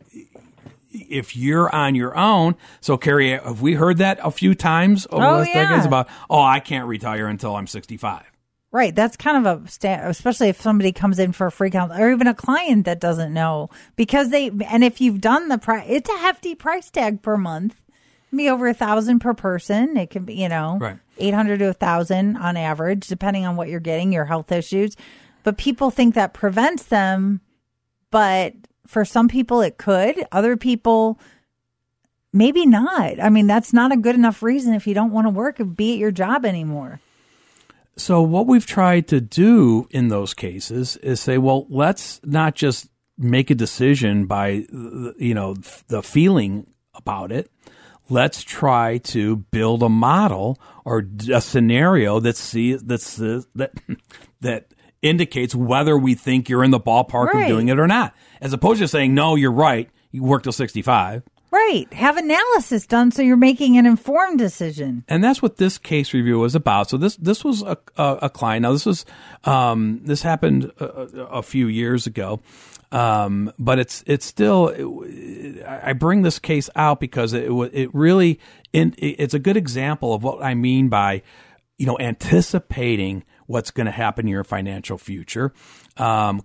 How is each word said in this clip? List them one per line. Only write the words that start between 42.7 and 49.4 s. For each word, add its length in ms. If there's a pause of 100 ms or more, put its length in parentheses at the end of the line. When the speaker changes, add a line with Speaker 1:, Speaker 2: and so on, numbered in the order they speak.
Speaker 1:
make 320
a 40
decision 720
by, 440
the, 480
you 160
know, 200 (340)
the 140
feeling 640 (280)
about 360
it. 200 (580)
Let's 340
try 560
to 380
build 460